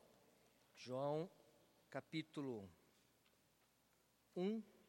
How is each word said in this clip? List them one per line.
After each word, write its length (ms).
João, 540
capítulo 800
um, 260